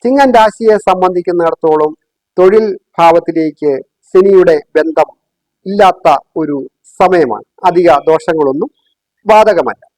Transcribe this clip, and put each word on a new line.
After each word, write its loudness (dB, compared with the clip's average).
ചിങ്ങൻ 2
രാശിയെ 2
സംബന്ധിക്കുന്നിടത്തോളം -2
തൊഴിൽ 2
ഭാവത്തിലേക്ക് -2
ശനിയുടെ 2
ബന്ധം -2
ഇല്ലാത്ത 0
ഒരു -8
സമയമാണ്. -2
അധിക 2
ദോഷങ്ങളൊന്നും -2
ബാധകമല്ല. 0